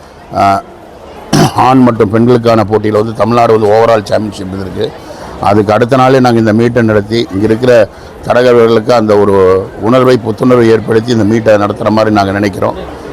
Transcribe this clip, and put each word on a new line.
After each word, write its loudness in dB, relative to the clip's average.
அஹ், 0
<clears throat> 0
ஆண் 2
மற்றும் 2
பெண்களுக்கான 2
போட்டியில 0
வந்து -2
தமிழ்நாடு 2
வந்து 2
overall 2
சாம்பியன்ஷிப் -6
இருந்திருக்கு. -8
அதுக்கு 0
அடுத்த 0
நாளே 4
நாங்க 2
இந்த 2
மீட்டை 0
நடத்தி -2
இங்க -2
இருக்கிற 2
தடகள 2
வீரர்களுக்கு 2
அந்த 2
ஒரு 2
உணர்வை, 2
புத்துணர்வை 0
ஏற்படுத்தி 0
இந்த 0
மீட்டை 2
நடத்துற -2
மாதிரி 0
நாங்க 0
நினைக்கிறோம். -4